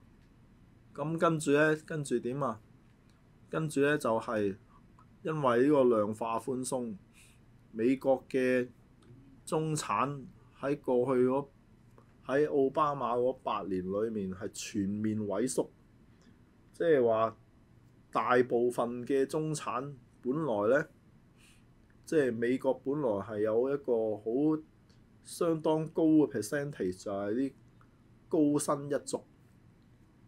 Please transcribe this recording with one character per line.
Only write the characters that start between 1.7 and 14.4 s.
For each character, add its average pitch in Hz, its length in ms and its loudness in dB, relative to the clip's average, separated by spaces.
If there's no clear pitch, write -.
跟 156 260 -8
住 123 160 -2
點 123 200 -6
啊？ 117 200 -4
跟 160 180 -4
住 139 140 0
呢， 143 160 2
就 113 220 0
係 107 360 -2
因 156 180 -4
為 123 220 4
呢 143 60 4
個 143 160 6
量 110 280 2
化 113 260 -4
寬 127 240 -6
鬆， 123 320 -6
美 120 240 2
國 131 340 0
嘅 127 400 0
中 160 320 -2
產 135 460 -2
喺 147 200 -4
過 127 360 2
去 127 120 4
嗰， 135 200 0
喺 143 220 2
奧 139 240 2
巴 147 240 0
馬 123 220 -2
嗰 127 260 2
八 107 200 -2
年 92 200 -4
裏 101 260 -2
面 98 220 -4
係 92 220 -10